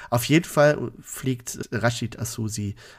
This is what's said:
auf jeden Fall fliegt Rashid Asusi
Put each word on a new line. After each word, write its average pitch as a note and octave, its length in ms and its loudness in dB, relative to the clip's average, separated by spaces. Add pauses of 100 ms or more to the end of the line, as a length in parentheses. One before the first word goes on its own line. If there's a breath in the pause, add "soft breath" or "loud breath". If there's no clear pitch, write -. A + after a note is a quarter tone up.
auf A#2+ 160 0
jeden D#3+ 200 6
Fall D3 460 4 (100)
fliegt - 580 -6 (120)
Rashid A#2 480 -2
Asusi G#2+ 560 -6 (240 loud breath)